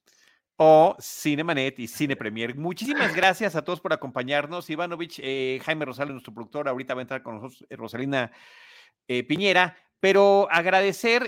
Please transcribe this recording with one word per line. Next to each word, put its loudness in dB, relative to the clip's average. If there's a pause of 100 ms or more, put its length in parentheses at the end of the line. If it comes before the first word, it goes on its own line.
(560)
O 8
Cinemanet -4
y -10
Cine -4
Premier. -8
Muchísimas -4
gracias 0
a -4
todos -6
por -4
acompañarnos. -6
Ivanovich, -8
eh, -4
Jaime -4
Rosales, -8
nuestro -16
productor, -8
ahorita -6
va -8
a -8
entrar -10
con -12
nosotros, -18
eh, -14
Rosalina, -4 (800)
eh, -2
Piñera, 0 (220)
pero 6
agradecer 2